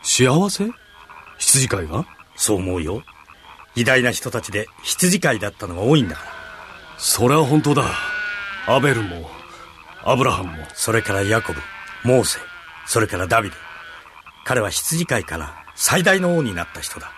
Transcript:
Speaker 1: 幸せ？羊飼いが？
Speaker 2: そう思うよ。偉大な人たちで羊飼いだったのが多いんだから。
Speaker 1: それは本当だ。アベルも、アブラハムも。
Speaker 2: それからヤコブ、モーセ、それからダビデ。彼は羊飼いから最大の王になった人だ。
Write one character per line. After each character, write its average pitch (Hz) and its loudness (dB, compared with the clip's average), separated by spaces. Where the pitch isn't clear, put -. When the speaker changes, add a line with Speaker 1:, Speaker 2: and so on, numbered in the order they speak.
Speaker 1:
幸 151 4
せ？ 208 -2
羊 131 2
飼 98 -2
い 78 -6
が？ 101 -2
Speaker 2:
そ - 0
う - -2
思 92 -2
う 85 -2
よ。 92 -4
偉 120 0
大 127 6
な 120 4
人 107 -6
た 113 -4
ち - -10
で 104 -2
羊 180 2
飼 147 2
い 107 -2
だ 101 -4
っ - -8
た - -10
の 85 -8
が 90 -4
多 139 6
い 139 6
ん 101 2
だ 80 -6
か - -12
ら。 - -14
Speaker 1:
そ - 2
れ 139 6
は 156 6
本 151 4
当 147 4
だ。 139 4
ア 120 4
ベ 139 4
ル 110 0
も、 85 -8
ア 117 4
ブ 127 2
ラ 127 4
ハ 98 -4
ム 85 -8
も。 78 -12
Speaker 2:
そ - -2
れ 113 4
か 104 -4
ら 98 2
ヤ 110 2
コ - -6
ブ、 73 -6
モ 123 6
ー - 2
セ、 - -2
そ 113 2
れ 107 2
か 101 -6
ら 90 -4
ダ 113 4
ビ 101 -6
デ。 - -14
彼 120 2
は 101 -2
羊 - -2
飼 120 0
い 90 -6
か 80 -8
ら 76 -10
最 170 2
大 190 6
の 175 2
王 156 2
に 107 -2
な 85 -4
っ - -18
た - -14
人 - -10
だ。 - -14